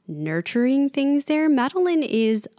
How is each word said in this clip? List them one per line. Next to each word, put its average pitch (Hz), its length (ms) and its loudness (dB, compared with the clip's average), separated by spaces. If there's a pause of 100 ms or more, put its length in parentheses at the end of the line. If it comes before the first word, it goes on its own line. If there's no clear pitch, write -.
nurturing 233 800 -2
things 277 360 0
there. 311 220 0
Madeline 311 540 2
is 220 460 0 (100)